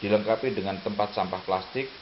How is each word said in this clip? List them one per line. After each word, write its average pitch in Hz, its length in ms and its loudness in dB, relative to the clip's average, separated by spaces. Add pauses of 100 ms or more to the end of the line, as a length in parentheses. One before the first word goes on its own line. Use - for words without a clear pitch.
Dilengkapi 107 480 4
dengan 95 320 -2
tempat 104 320 -2
sampah 92 240 -2
plastik 95 480 -2 (120)